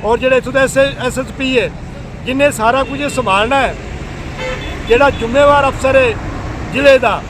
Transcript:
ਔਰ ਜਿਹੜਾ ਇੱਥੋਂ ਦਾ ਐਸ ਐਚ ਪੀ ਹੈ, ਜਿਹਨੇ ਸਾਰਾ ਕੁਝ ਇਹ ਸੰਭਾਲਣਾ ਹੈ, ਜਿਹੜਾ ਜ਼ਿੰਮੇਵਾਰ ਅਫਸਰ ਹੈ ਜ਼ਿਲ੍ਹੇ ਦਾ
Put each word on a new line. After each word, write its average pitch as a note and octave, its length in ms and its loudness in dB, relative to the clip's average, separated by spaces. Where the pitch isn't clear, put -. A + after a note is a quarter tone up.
ਔਰ A3+ 140 0
ਜਿਹੜਾ B3+ 180 2
ਇੱਥੋਂ B3 160 -2
ਦਾ C4 100 2
ਐਸ C4 160 0
ਐਚ C4 200 -6
ਪੀ C4 200 0
ਹੈ, F#3 120 0
ਜਿਹਨੇ C#4 280 2
ਸਾਰਾ A#3+ 320 2
ਕੁਝ C4+ 160 -6
ਇਹ C#4+ 80 -2
ਸੰਭਾਲਣਾ A#3 520 0
ਹੈ, G3 140 0
ਜਿਹੜਾ C4+ 220 4
ਜ਼ਿੰਮੇਵਾਰ C#4 580 2
ਅਫਸਰ C4+ 280 0
ਹੈ B3+ 140 4
ਜ਼ਿਲ੍ਹੇ C4+ 260 6
ਦਾ G3+ 320 0